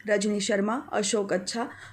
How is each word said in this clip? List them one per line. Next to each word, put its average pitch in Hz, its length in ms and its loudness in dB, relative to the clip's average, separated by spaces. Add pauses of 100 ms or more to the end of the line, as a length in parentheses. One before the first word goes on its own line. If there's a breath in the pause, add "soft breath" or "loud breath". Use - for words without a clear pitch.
रजनी 208 300 2
शर्मा, 208 400 2 (120)
अशोक 202 420 2
अच्छा, 190 300 -2 (300 loud breath)